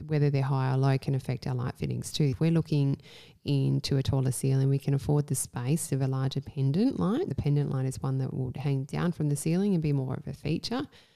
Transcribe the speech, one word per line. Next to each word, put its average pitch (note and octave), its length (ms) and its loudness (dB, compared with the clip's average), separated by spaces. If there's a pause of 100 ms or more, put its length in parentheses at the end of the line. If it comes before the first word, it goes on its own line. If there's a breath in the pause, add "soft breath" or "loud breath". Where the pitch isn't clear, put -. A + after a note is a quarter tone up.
whether D3 220 4
they're C#3 140 2
high C3+ 300 0
or C3 40 2
low, C3+ 200 4
can C#3 180 -2
affect B2+ 320 -4
our C3 80 -2
light B2 220 -4
fittings B2+ 340 -4
too. D#3 140 2
If C3 160 0
we're E3 100 4
looking D3 460 2 (480 loud breath)
into C3+ 520 2
a C3+ 60 2
taller C3 300 0
ceiling, C3+ 360 2
we C#3 80 4
can C#3 160 0
afford D3 340 2
the D3 80 -2
space C3+ 580 -2
of C3+ 80 0
a C3 60 0
larger C3+ 340 -2
pendant D3 580 0
light. A3 300 0
The - 60 -4
pendant C#3+ 360 0
light C3 140 -2
is C3 180 -6
one C3+ 160 -2
that C3+ 140 -4
would C3 240 -6
hang C3+ 260 -2
down D#3 300 -2
from D3+ 160 0
the C#3+ 80 2
ceiling F#3 360 2
and E3 80 2
be D3 120 2
more C3 220 -2
of - 120 -8
a C#3+ 60 -6
feature. G#3+ 520 -4 (300 soft breath)